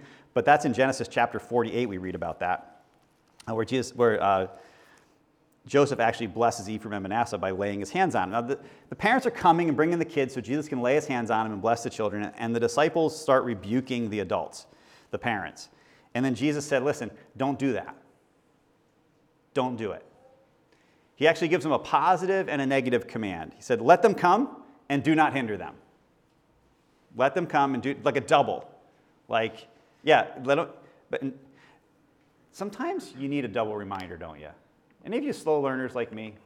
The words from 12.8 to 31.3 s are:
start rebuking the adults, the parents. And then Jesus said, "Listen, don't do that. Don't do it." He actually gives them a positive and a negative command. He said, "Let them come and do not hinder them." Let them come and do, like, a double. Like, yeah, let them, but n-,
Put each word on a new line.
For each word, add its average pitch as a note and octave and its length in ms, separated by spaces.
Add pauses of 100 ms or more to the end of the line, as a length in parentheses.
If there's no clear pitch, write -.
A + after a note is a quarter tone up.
start C3 260
rebuking A#2+ 680
the G#2 100
adults, F#2 460 (460)
the G#2 60
parents. G2+ 520 (440)
And A#2+ 80
then C3+ 120
Jesus D3 320
said, C3 160
"Listen, C3+ 280 (280)
don't C3+ 200
do C3+ 140
that. - 240 (1600)
Don't B2+ 220
do G#2+ 160
it." E2 120 (1120)
He C#3+ 120
actually D#3+ 220
gives D#3 140
them D3+ 100
a B2 60
positive F3+ 720
and C#3 100
a C#3 60
negative B2+ 400
command. F#2 500
He - 60
said, A#2 180
"Let E3 220
them A3 120
come G#3 480 (280)
and C#3 120
do D#3 120
not D3+ 180
hinder A#2 240
them." E2 180 (1400)
Let C3 180
them F3 120
come C#3 260
and A#2+ 100
do, C3+ 200
like, C3 160
a - 20
double. B2 480 (580)
Like, A2+ 420 (340)
yeah, C3+ 240 (180)
let C#3 120
them, E3 120 (400)
but - 140
n-, C3+ 160 (1120)